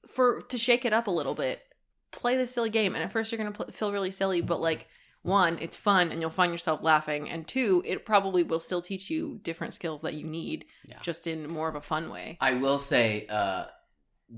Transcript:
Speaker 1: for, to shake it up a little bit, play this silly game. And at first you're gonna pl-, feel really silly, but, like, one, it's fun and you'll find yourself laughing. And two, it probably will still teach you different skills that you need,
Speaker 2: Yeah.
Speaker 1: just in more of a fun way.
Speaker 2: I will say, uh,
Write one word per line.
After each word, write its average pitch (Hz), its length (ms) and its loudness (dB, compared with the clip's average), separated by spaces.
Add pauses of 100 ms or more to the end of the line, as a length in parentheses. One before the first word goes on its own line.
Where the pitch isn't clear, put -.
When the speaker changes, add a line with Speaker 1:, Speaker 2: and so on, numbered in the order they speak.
Speaker 1:
for, 247 400 2
to 247 100 -2
shake 247 260 2
it 220 80 2
up 226 140 2
a 208 60 0
little 147 220 0
bit, 135 280 -2 (480)
play 247 260 0
this 254 180 0
silly 233 160 0
game. 208 240 2
And 143 100 -2
at 196 80 -6
first 220 180 -2
you're 226 80 -4
gonna 214 140 -4
pl-, - 200 -8
feel 208 200 -2
really 196 180 -2
silly, 190 300 0
but, 170 200 -2
like, 160 280 0 (340)
one, 175 380 4
it's - 160 -8
fun 180 340 4
and 165 100 -4
you'll 160 100 -2
find 175 220 2
yourself 165 300 -2
laughing. 151 480 2
And 165 160 -6
two, 202 400 4
it 175 180 -4
probably 190 380 4
will 165 180 0
still 180 220 -2
teach 190 280 -8
you 160 340 -4
different - 300 -6
skills 156 280 -6
that 165 120 -4
you 151 120 -8
need, 156 380 -6 (200)
Speaker 2:
Yeah. - 160 -20
Speaker 1:
just - 280 -6
in 160 200 -4
more 160 200 -2
of - 80 -4
a 147 40 -6
fun 160 300 -4
way. 90 300 -10
Speaker 2:
I 131 140 4
will 135 260 4
say, 113 480 2
uh, 98 380 0 (720)